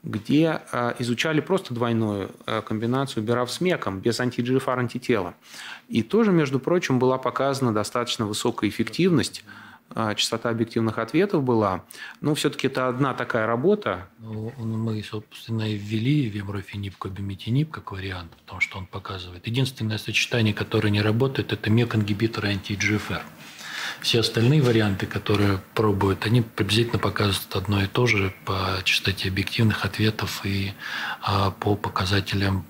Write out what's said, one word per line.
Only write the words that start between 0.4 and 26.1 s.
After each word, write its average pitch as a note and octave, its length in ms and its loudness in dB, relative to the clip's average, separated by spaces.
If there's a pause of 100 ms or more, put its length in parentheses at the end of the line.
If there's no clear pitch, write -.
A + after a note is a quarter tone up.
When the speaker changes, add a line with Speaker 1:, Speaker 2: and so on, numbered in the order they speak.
Speaker 1:
а, A#2+ 280 -2
изучали C3+ 420 0
просто F3 340 -2
двойную, A2+ 560 0 (160)
а, A2 160 -2
комбинацию A#2 600 -2
бифарф A#2+ 280 0
с - 100 -6
меком C#3+ 380 0
без A2+ 200 0
анти-джи B2 380 0
эф C3 100 0
ар B2+ 120 0
антитела. A2+ 560 0 (540)
И A2 140 2
тоже, G#3 280 4
между C#3 280 4
прочим, E3 400 2
была B2+ 200 4
показана B2+ 540 0
достаточно A2+ 520 -2
высокая G#2+ 440 0
эффективность, D3+ 760 0 (500)
а, A2 220 -2
частота - 340 -2
объективных A2+ 480 0
ответов D#3 460 0
была. G#2+ 400 2 (380)
Но D3 120 0
все-таки D3 340 -2
это B2+ 200 0
одна B2+ 260 0
такая A#2 320 0
работа. A#2 600 0 (120)
Speaker 2:
Ну, A2 380 -8
он, A2+ 220 -4
мы, A2 240 -2
собственно, A2 680 -6
и G#2+ 80 -2
ввели A2 520 0
вемрофениб, G2+ 680 -8
кобиметиниб G2 720 -4
как - 200 -12
вариант, F#2+ 400 -8 (120)
потому F#2 180 -14
что - 180 -4
он F#2+ 80 -12
показывает. F2+ 600 -12
Единственное A2+ 520 0
сочетание, A2 540 2
которое G#2+ 360 0
не G#2 120 2
работает, A2+ 520 2
это G#2 160 -2
мек-ингибитор G#2+ 800 2
и - 20 0
анти-джи G2+ 460 -2
эф - 160 -4
ар. E2+ 100 -4 (800)
Все - 180 2
остальные A#2+ 420 4
варианты, G#2+ 460 4
которые G2 520 2 (140)
пробуют, G2 520 2